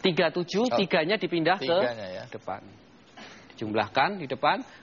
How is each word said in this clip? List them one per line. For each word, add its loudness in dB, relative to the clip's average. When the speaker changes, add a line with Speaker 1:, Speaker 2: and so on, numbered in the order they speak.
Speaker 1:
Tiga 2
tujuh, 0
Speaker 2:
Oh, 2
Speaker 1:
tiganya 2
dipindah 2
ke -4
Speaker 2:
tiganya 0
ya. -10
Speaker 1:
depan. -10
Jumlahkan 0
di -8
depan 0